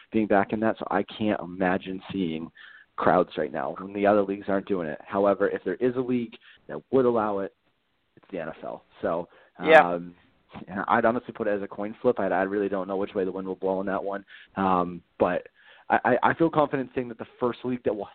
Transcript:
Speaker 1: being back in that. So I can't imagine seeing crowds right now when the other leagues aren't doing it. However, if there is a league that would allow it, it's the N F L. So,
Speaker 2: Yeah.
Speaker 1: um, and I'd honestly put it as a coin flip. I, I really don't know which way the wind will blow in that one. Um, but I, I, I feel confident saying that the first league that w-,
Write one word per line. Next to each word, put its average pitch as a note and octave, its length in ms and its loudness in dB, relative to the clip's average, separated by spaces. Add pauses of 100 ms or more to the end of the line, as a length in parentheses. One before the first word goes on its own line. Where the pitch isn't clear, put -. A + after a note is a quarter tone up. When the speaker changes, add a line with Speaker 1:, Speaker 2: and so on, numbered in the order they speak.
(120)
Speaker 1:
being A2 140 2
back G2 260 2
in G#2+ 80 0
that. A2 180 0
So - 120 -8
I G2+ 120 2
can't - 380 -4
imagine F2+ 600 -2 (100)
seeing D#2+ 400 -4 (460)
crowds F2+ 400 2
right D2+ 160 -4
now D2+ 260 -4
when F#2+ 140 -12
the G2+ 140 0
other G#2 160 6
leagues G2 260 -4
aren't G2 180 -2
doing F2+ 220 -2
it. D2 160 -8
However, G2+ 440 2
if - 160 -6
there F#2 100 -2
is B2 220 -2
a C3 40 -2
league A#2+ 340 -4 (340)
that D2 120 -10 (100)
would C3 140 4
allow G#2+ 360 2
it, F#2+ 120 -8 (640)
it's - 140 -20
the F#2 80 -8
N D#2+ 100 -8
F D#2+ 140 -12
L. - 220 -12 (180)
So, F2 260 -4 (340)
Speaker 2:
Yeah. D#3 240 8
Speaker 1:
um, F2 280 -6 (540)
and G#2 200 -6
I'd A2+ 160 4
honestly A#2 280 0
put A2 140 -6
it G#2 100 0
as G2 60 -6
a G2+ 60 -10
coin G#2 320 -10
flip. B2 180 2
I, G2+ 80 0
I F#2 160 0
really G2 260 0
don't F#2+ 200 -4
know G2 80 -2
which G2+ 180 -4
way G2 100 -2
the F#2 80 -4
wind F#2+ 140 -8
will F#2 100 -6
blow F#2+ 240 -2
in G2 60 -6
that G2 160 -2
one. G2 220 -8 (320)
Um, F2+ 460 2 (160)
but F2 300 2 (400)
I, - 160 4
I, A#2 260 4
I C3 40 0
feel E3 160 2
confident C#3+ 440 0
saying B2 140 -4
that A2+ 100 -14
the A2+ 80 -12 (140)
first A#2+ 240 -2
league B2 200 -4
that B2 60 0
w-, G#2 240 -4